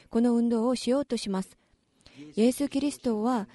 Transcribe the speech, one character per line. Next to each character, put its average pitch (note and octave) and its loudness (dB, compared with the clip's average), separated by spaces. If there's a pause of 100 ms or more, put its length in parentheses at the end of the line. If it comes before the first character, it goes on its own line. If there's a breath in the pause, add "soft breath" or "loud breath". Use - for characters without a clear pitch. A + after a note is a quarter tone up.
(100 loud breath)
こ A3+ 0
の A#3+ 4
運 A#3 2
動 A#3 0
を B3+ 0
し - -2
よ C4+ 2
う C#4+ -2
と A#3+ -6
し G#3+ -6
ま F#3+ -2
す。 - -20 (800 loud breath)
イ G#3 2
エ B3 6
ス・ C#4 -4
キ C4+ -4
リ C#4+ 0
ス - -14
ト A3 -2
は A#3 0